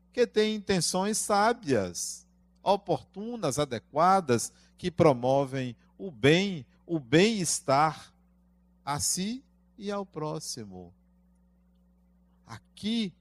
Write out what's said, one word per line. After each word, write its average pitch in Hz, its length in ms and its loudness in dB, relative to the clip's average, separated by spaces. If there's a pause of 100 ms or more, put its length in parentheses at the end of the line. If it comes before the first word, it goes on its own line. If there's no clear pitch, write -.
(120)
que 247 160 2
tem 214 280 2
intenções 196 640 0
sábias, 151 1080 0 (340)
oportunas, 196 960 -2
adequadas, 147 960 2 (260)
que 180 140 -4
promovem 131 840 0 (220)
o 190 140 -10
bem, 156 540 2 (200)
o 165 140 -4
bem-estar 156 1120 0 (720)
a 143 140 -4
si 214 420 -4 (360)
e 202 120 -10
ao 202 160 -6
próximo. 117 880 -12 (1500)
Aqui, 202 760 -6